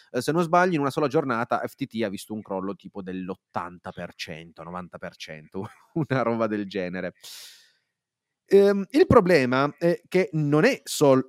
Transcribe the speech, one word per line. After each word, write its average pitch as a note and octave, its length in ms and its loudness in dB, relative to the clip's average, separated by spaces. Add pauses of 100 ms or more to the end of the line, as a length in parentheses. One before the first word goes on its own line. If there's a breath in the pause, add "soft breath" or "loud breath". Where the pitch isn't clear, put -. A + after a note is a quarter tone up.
(100)
Eh, B2 100 -4
se D3 120 -4
non E3+ 100 0
sbaglio, F3 320 2
in D3 60 0
una C#3 100 0
sola D3+ 160 -2
giornata B2 580 -2
F B2 120 -10
T C3+ 100 -8
T A2+ 160 -6
ha G#2+ 60 -2
visto G2+ 260 -10
un G#2+ 80 -10
crollo F#2+ 320 -8
tipo F#2+ 280 -16
dell'ottanta F#2 880 -10
per F2 240 -14
cento, E2 480 -16
novanta F2 340 -14
per E2+ 160 -14
cento, D#2+ 540 -14 (140 soft breath)
<laughs> - 120 -20
una C3+ 280 -2
roba A2+ 260 0
del G#2 180 -4
genere. F2+ 480 -6 (1300 soft breath)
Ehm, G3 440 6
il E4 160 4
problema D3 720 4
è E3+ 280 0
che F#3 260 0
non D3+ 320 2
è B3+ 200 2
solo C3 440 4